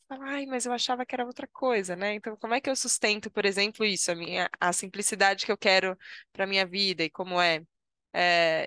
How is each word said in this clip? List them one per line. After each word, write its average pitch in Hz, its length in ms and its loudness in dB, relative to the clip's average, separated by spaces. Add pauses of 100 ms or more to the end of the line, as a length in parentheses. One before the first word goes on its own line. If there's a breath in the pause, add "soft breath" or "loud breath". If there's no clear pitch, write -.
fala, 269 200 -12
"Ai, 277 200 -6
mas 247 200 -4
eu 240 80 -2
achava 247 320 -2
que - 80 -10
era 247 100 -2
outra 247 240 -12
coisa", 202 480 -2
né? 202 180 -2
Então 214 220 -8
como 220 180 -4
é 269 60 2
que - 80 -6
eu 269 80 0
sustento, 214 540 0
por 208 160 0
exemplo, 202 380 0
isso, 185 280 0
a - 20 0
minha, 175 360 -4 (100)
a 175 140 4
simplicidade 196 720 0
que 220 60 2
eu 202 60 0
quero 190 380 4 (380 loud breath)
pra 196 120 -2
minha 196 200 0
vida 180 380 0
e 156 60 0
como 180 300 -2
é? 165 220 2 (520)
É, 170 520 2